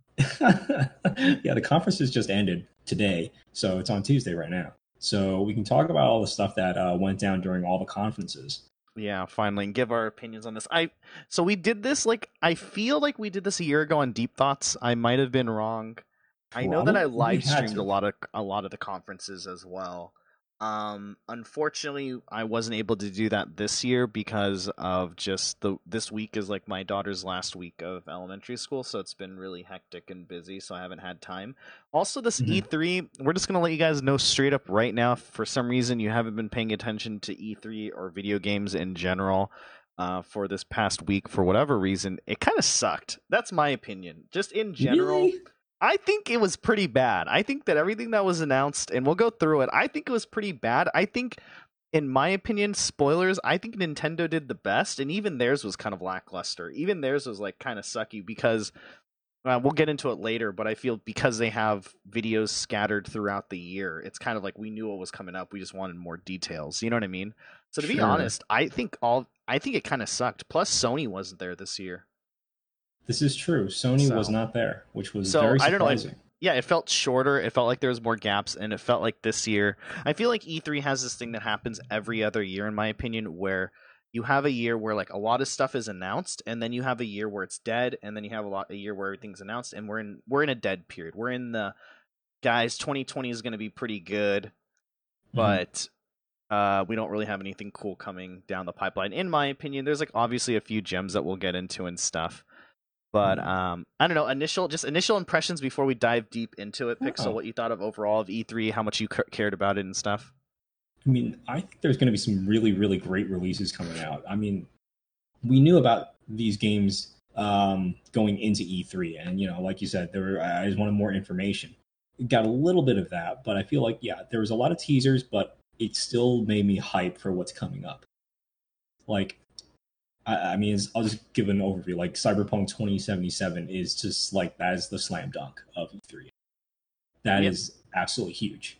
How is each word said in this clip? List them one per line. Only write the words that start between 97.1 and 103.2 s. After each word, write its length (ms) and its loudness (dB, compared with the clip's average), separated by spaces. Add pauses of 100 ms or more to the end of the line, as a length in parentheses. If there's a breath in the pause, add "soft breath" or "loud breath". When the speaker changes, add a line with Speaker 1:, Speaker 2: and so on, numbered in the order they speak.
Speaker 2:
really 140 -2
have 160 -4
anything 300 -12
cool 260 -8
coming 500 -12
down 200 -6
the 80 -6
pipeline," 400 -4
in 160 -4
my 160 2
opinion. 400 -6
There's, 140 0
like, 120 -4
obviously 440 0
a 40 2
few 220 -2
gems 320 -4
that 100 0
we'll 120 -2
get 180 -2
into 320 -6
and 120 -8
stuff. 460 -4 (680 soft breath)
But, 280 4